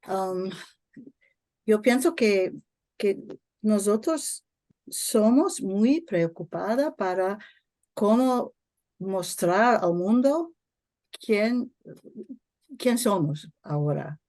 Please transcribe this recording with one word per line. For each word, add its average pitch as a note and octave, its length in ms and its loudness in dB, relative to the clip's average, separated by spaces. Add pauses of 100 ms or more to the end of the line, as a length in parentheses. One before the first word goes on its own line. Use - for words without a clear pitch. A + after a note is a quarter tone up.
Um, F#3+ 420 -4 (1160)
yo G#3+ 160 2
pienso C4 340 2
que, G3+ 380 2 (440)
que G3 220 -2 (420)
nosotros G#3+ 800 0 (460)
somos B3 720 2
muy G#3+ 400 2
preocupada F#3+ 960 -2
para F#3+ 420 -2 (560)
cómo B3 600 2 (440)
mostrar F#3+ 840 0
al F3 100 0
mundo B3+ 600 2 (580)
quién, A3+ 640 -2 (1040)
quién A#3+ 200 0
somos E3+ 520 -2 (120)
ahora. D3 680 -4